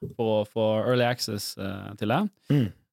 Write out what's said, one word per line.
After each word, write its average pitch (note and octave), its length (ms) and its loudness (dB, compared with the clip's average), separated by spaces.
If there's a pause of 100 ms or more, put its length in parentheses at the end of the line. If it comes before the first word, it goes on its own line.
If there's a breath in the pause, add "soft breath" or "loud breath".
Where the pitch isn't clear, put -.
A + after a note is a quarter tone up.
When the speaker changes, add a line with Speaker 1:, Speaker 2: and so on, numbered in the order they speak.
(160)
Speaker 1:
for A2 240 2
å G#2 80 -2
få A2 220 0 (180)
early B2 160 4
access, A2+ 540 -4
eh, G2 400 -8
til G#2 100 -2
det. C#3 140 2 (280)
Speaker 2:
Mm. B2+ 220 4 (200)